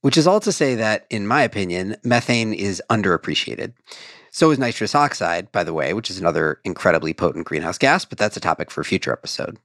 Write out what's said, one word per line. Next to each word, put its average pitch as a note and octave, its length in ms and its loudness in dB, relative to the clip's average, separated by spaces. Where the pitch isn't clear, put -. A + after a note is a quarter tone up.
Which C#3 140 2
is D#3+ 120 6
all G3+ 140 6
to G#3 100 -2
say C3+ 240 0
that, A2 340 0
in G#2 160 -4
my C3 160 2
opinion, F#2+ 640 -2
methane A#2+ 500 0
is G2 380 -4
underappreciated. F2+ 800 -2
So D#3+ 220 4
is C#3 80 2
nitrous A#2 340 -2
oxide, F2+ 580 0
by F#2 120 0
the E2 100 -4
way, D#2 220 -2
which A2+ 160 -6
is F#2 80 -12
another D#2+ 440 0
incredibly D#2+ 520 0
potent E2 320 -2
greenhouse E2 320 -4
gas, - 260 2
but - 140 -16
that's G#2 180 0
a - 20 -8
topic D#2+ 300 -2
for - 120 -8
a - 40 -4
future - 260 -2
episode. - 540 -8